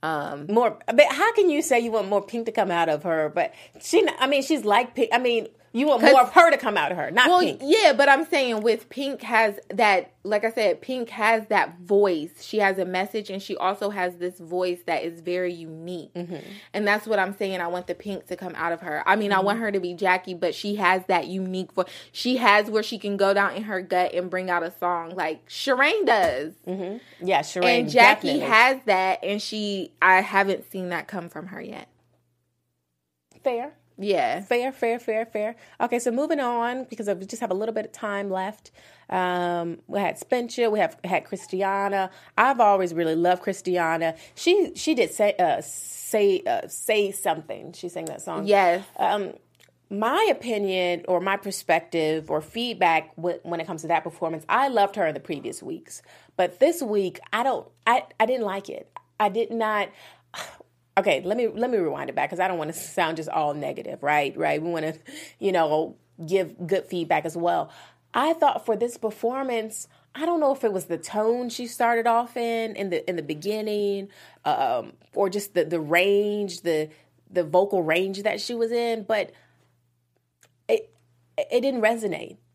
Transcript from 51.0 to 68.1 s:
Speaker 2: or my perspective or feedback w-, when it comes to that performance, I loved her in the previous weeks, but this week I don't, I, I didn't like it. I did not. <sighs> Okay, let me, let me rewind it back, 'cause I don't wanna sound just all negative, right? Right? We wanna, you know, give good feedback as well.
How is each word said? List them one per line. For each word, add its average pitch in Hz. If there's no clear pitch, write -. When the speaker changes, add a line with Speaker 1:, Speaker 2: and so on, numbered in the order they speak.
Speaker 2:
or 180
my 196
perspective 160
or 151
feedback 175
w-, 170
when 170
it 165
comes 170
to 160
that 160
performance, 160
I 262
loved 202
her 196
in 151
the 135
previous -
weeks, -
but 180
this 330
week 208
I 220
don't, 254
I, 226
I 220
didn't 247
like 196
it. -
I 208
did 220
not. 214
<sighs> -
Okay, 190
let 196
me, 240
let 226
me 233
rewind 143
it 143
back, 139
'cause 175
I 185
don't 180
wanna 156
sound 160
just 156
all 147
negative, 143
right? 143
Right? 151
We 165
wanna, 160
you 196
know, 160
give 175
good 180
feedback 160
as 160
well. 170